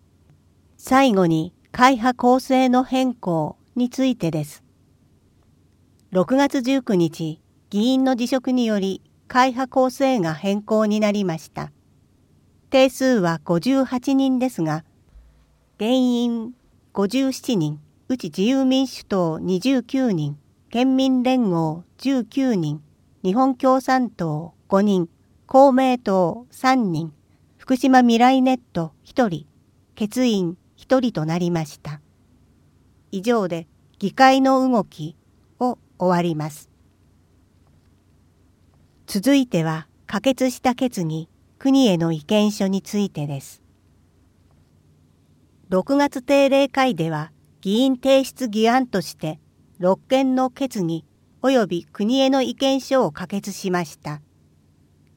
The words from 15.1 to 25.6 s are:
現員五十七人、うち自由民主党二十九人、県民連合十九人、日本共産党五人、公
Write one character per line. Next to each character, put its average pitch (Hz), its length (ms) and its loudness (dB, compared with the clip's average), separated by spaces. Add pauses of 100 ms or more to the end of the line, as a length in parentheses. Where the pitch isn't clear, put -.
現 214 140 -2
員 240 640 0 (380)
五 196 160 -2
十 262 240 0
七 254 240 -4
人、 151 240 -2 (280)
う 262 80 -2
ち - 80 -12
自 185 180 -4
由 269 220 2
民 262 220 0
主 - 180 -18
党 170 340 -2
二 180 200 -2
十 254 240 0
九 262 300 -2
人、 147 260 -4 (320)
県 262 260 0
民 262 260 0
連 247 280 0
合 165 340 -2 (140)
十 262 260 -2
九 262 300 -2
人、 151 280 -4 (400)
日 185 120 -2
本 262 220 0
共 262 240 2
産 262 280 0
党 165 460 -6 (140)
五 196 120 2
人、 196 300 2 (360)
公 269 260 6